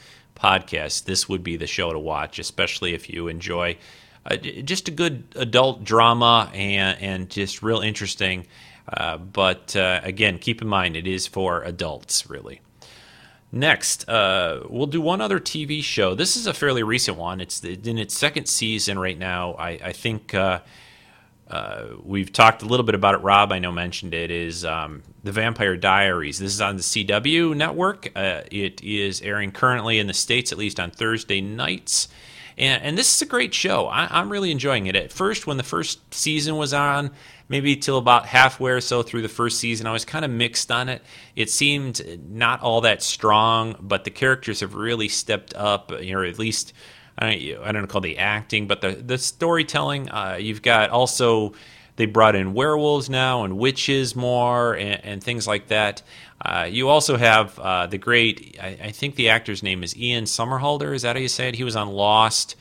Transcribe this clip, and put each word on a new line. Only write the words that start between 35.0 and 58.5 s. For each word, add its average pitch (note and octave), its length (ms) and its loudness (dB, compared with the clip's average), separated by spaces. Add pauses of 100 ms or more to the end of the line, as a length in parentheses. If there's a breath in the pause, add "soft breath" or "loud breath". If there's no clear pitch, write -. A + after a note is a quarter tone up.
first, G3 340 -4
when C#3 120 -4
the B2+ 60 -4
first - 500 -6
season D#3 440 -2
was C#3+ 160 -2
on, C#3+ 380 0 (360 loud breath)
maybe C#3 280 2
till C#3 220 0
about A#2+ 300 6
halfway B2+ 440 6
or B2+ 100 2
so A#2+ 200 0
through A#2 220 -4
the A2 60 -4
first A#2 300 -2
season, A2+ 280 -4
I A2 40 -2
was A2+ 140 -4
kinda D#3 220 -4
mixed A#2 420 -2
on B2 180 0
it. B2+ 140 -8 (340 loud breath)
It A2 140 -2
seemed B2 800 -2
not A#2 320 0
all A#2 200 2
that A2 200 4
strong, A2+ 800 2
but G2 240 -4
the G#2 80 -8
characters C3 480 0
have G2+ 160 -6
really A2 320 -2
stepped - 480 -4
up, G2+ 440 -2
you F#2 140 -8
know, F#2+ 80 0
at F2+ 160 -4
least, A2 360 -4 (440 loud breath)
I A2 160 -2
don't, C#2+ 300 -8
I G#2+ 80 -4
don't G#2 160 -4
call G2 140 -2
the E2+ 180 -6
acting, G#2 480 -2
but G2+ 140 -2
the, F#2+ 100 -2
the B2 260 -4
storytelling. D3 920 -2
Uh, F#2+ 280 -4
you've G#2+ 220 -6
got A2+ 300 6
also, A#2 600 4 (420 loud breath)
they A2+ 100 2
brought A2 300 8
in F#2+ 180 0
werewolves D3 560 2
now C3 360 0
and F#2 120 -4
witches C3 600 0
more A#2+ 580 2
and, G2+ 280 -4
and G2+ 200 -10
things A#2 240 -4
like G#2 220 -2
that. G#2+ 340 0 (360 loud breath)
Uh, E2+ 300 -2
you B2 180 0
also C#3 300 6
have, A2 420 6
uh, F2+ 280 0
the G2 100 -6
great, A2+ 640 0